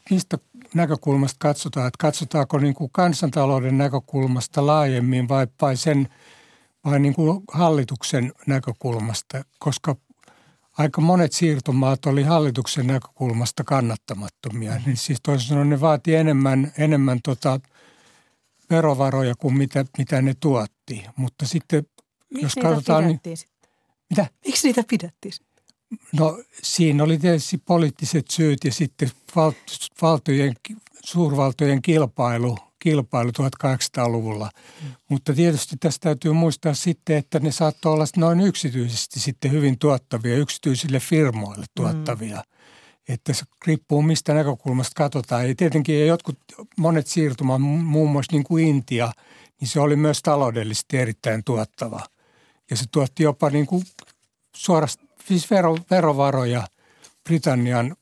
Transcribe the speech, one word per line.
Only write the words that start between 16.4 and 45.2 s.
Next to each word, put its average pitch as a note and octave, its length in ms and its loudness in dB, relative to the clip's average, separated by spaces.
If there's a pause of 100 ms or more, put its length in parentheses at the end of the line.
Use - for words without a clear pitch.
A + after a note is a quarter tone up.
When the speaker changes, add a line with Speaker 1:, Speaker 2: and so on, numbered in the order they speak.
Speaker 1:
enemmän C#3 460 2
tota C3+ 360 -2 (1080)
verovaroja C3+ 680 2
kuin C3+ 220 0
mitä, C#3 280 0 (120)
mitä C3 240 0
ne C3+ 180 2
tuotti. A2+ 680 -4 (100)
Mutta C3 300 -6
sitten, D3+ 380 0 (460)
Speaker 2:
Miksi C4 160 -4
Speaker 1:
jos C3 100 -2
Speaker 2:
niitä A#3+ 140 0
Speaker 1:
katsotaan... D#3+ 340 2
Niin E3+ 60 2 (100)
Speaker 2:
pidettiin E3 180 -12
sitten? - 320 -20 (400)
Speaker 1:
Mitä? E3+ 180 0 (180)
Speaker 2:
Miksi C#4 220 0
niitä A#3+ 220 2
pidettiin F3+ 440 -6
sitten? - 200 -20 (600)
Speaker 1:
No, D#3 240 2 (260)
siinä D3+ 400 2
oli D#3+ 140 2
tietysti D#3+ 400 0
poliittiset D#3+ 720 0
syyt D3+ 320 2
ja C#3 80 -2
sitten C3 400 -2 (240)
val-, D#3 160 4 (500)
valtojen C#3+ 520 2 (100)
ki-, G#3+ 120 -14 (280)
suurvaltojen C#3 800 0
kilpailu, A#2+ 760 0 (220)
kilpailu C3 520 0
tuhatkahdeksansataaluvulla. A#2 1160 -2 (340)
Mm. C#3+ 60 -12 (200)
Mutta C#3+ 240 -2
tietysti D#3+ 460 0
tässä D#3 220 -2
täytyy D3+ 320 -2
muistaa D#3+ 400 0
sitten, D#3+ 440 -2
että C#3+ 220 -2
ne C#3+ 120 0
saattoi D#3 420 0
olla D#3 120 2 (120)
noin E3+ 220 4
yksityisesti B2 800 -2
sitten C3+ 320 -2
hyvin C#3+ 280 2
tuottavia B2 560 0
yksityisille C#3 640 -2
firmoille A2+ 680 0
Speaker 2:
Mm. - 100 -18
Speaker 1:
tuottavia. A2+ 680 -4 (680)
Että B2+ 240 -2
se - 100 -4 (240)
riippuu, D3+ 340 2
mistä D#3 320 2
näkökulmasta C3+ 600 0
katsotaan. B2+ 540 -2